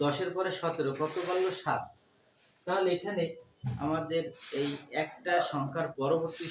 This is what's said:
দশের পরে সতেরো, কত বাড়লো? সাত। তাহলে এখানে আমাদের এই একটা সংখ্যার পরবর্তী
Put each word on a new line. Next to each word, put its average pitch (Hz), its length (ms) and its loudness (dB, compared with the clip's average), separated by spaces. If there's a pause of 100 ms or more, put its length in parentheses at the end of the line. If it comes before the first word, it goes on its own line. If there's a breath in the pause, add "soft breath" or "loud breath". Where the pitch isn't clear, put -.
দশের 170 320 2
পরে 185 140 2 (100)
সতেরো, 160 300 0 (120)
কত 156 120 0 (140)
বাড়লো? 185 220 2 (120)
সাত। 120 200 0 (840)
তাহলে 180 320 4
এখানে 185 260 0 (600)
আমাদের 160 400 0 (360)
এই 143 100 0 (320)
একটা 175 300 -4 (200)
সংখ্যার 151 360 -2 (100)
পরবর্তী 160 520 0